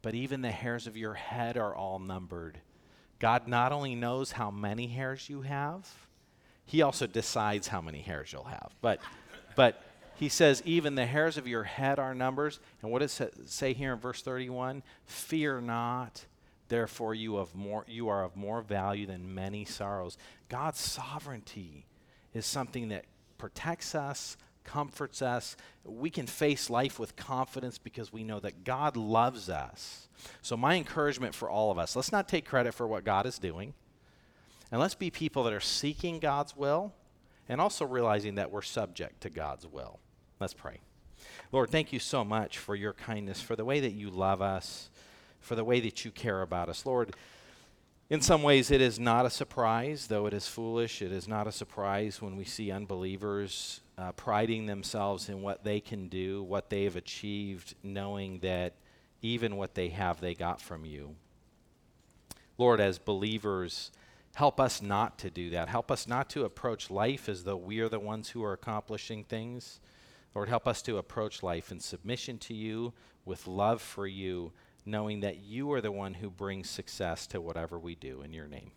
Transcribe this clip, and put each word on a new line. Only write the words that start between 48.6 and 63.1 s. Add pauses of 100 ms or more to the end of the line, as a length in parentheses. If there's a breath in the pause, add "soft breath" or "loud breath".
it
is
not
a
surprise,
though
it
is
foolish,
it
is
not
a
surprise
when
we
see
unbelievers, (180)
uh,
priding
themselves
in
what
they
can
do,
what
they
have
achieved,
knowing
that (480 soft breath)
even
what
they
have,
they
got
from
you. (1400 soft breath)
Lord,
as
believers, (440 loud breath)